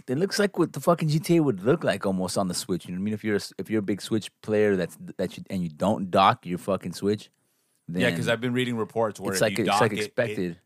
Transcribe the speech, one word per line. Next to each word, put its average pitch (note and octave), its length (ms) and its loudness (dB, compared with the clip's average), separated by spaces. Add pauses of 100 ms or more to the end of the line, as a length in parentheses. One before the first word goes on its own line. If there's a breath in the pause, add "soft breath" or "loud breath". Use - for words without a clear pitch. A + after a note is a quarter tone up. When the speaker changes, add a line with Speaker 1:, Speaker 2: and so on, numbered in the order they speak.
Speaker 1:
it B2+ 120 -2
looks G3 200 -2
like G3+ 200 0
what E3+ 140 2
the C#3+ 80 -8
fucking E3 280 2
G D3+ 100 4
T E3+ 180 2
A D#3+ 60 6
would G#2 200 0
look C#3+ 220 2
like G2+ 220 0
almost F#2 300 -2
on G2 120 0
the F2+ 60 -4
Switch. - 320 -4
You F2+ 60 -8
know F2+ 60 -6
what F#2+ 40 -4
I - 20 -4
mean? G#2+ 100 -2
If G#2 100 -6
you're G#2+ 120 0
a - 0 -
s-, - 220 -6
if G2 120 -8
you're A2 100 2
a - 20 0
big F#2+ 200 -4
Switch - 280 -4 (120)
player G#2 340 2
that's, E2+ 200 -2 (200)
that F#2 220 -4
you, F2+ 120 -12
and F#2 120 -2
you E2 80 -4
don't F2+ 400 -2
dock G2+ 360 4
your F2 120 -4
fucking F#2+ 340 -4
Switch, - 380 -4 (580)
then E2+ 140 -2
Speaker 2:
Yeah, A#2 140 2
'cause A2+ 120 -2
I've A#2 120 2
been B2 120 -2
reading B2 240 0
reports G#2+ 440 -2
where G2 120 -4
Speaker 1:
it's F#2+ 60 0
Speaker 2:
if - 40 2
Speaker 1:
like G#2+ 160 2
Speaker 2:
you A2 60 2
Speaker 1:
it's G2 80 2
Speaker 2:
dock G2+ 100 4
Speaker 1:
like G#2+ 100 4
Speaker 2:
it, G2+ 80 -4
it, G#2 40 -2
Speaker 1:
expected. G#2 600 -4